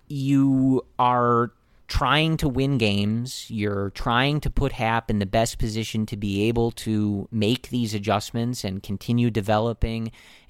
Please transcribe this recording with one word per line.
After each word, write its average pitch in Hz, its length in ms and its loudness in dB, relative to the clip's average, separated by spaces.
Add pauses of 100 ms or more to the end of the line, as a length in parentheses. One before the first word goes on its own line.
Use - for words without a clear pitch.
you 135 800 2 (100)
are 120 540 2 (380)
trying 156 480 2
to 151 120 0
win 135 300 0
games. 110 680 -2
You're 101 420 -2
trying 131 500 0
to 127 100 -2
put 135 220 0
Happ 113 360 -2
in 107 120 0
the 101 40 0
best 113 320 0
position 110 500 -2
to 110 100 -8
be 101 320 0
able 117 240 0
to 104 580 -2
make 110 380 0
these 117 260 -2
adjustments 110 680 -2
and 98 180 -6
continue 120 480 0
developing 113 800 -2 (400)